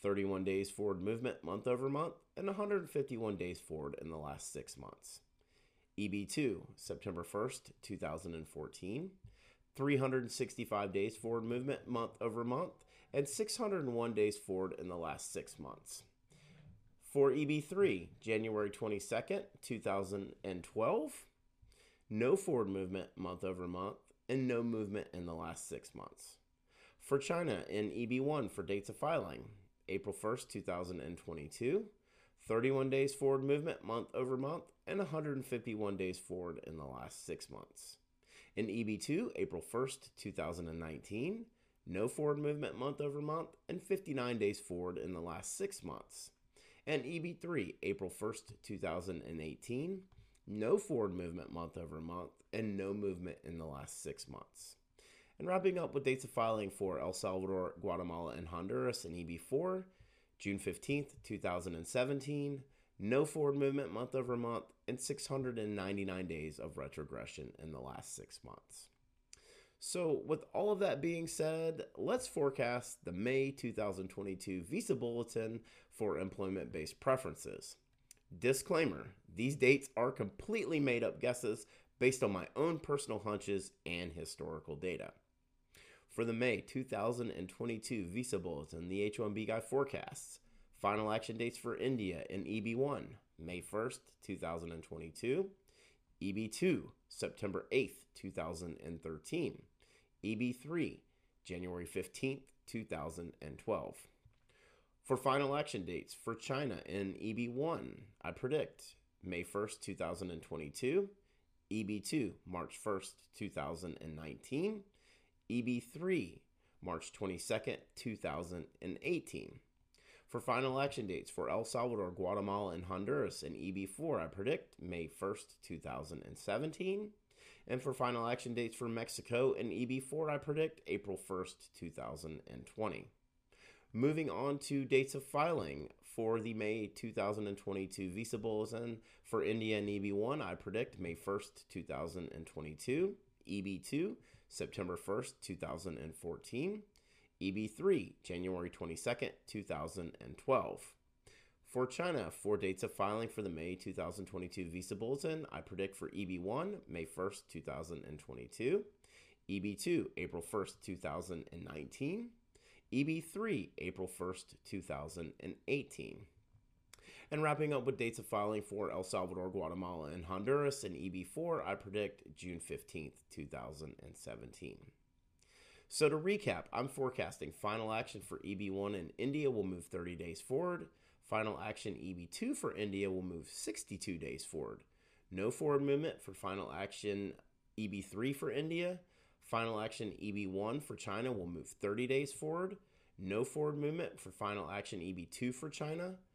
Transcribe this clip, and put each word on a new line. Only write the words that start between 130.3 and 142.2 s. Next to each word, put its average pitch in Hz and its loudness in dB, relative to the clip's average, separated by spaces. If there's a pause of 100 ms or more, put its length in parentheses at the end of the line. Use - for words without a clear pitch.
I 147 2
predict 156 2
April 98 0
first, - -6
two 85 -6
thousand 76 -6
and 62 -10
twenty. 95 -4 (880)
Moving 147 4
on 139 2
to 139 0
dates 131 6
of 139 -4
filing 101 2 (260)
for 113 4
the 113 -2
May 107 2
two 110 -6
thousand 104 2
and 101 -2
twenty-two 95 -2
visa 110 -2
bulletin 113 0 (260)
for 104 2
India 110 4
in 104 2
E 101 2
B 101 2
one, 117 2
I 92 -2
predict 104 -2
May 85 -2
first, - -2
two 90 -4
thousand 80 -4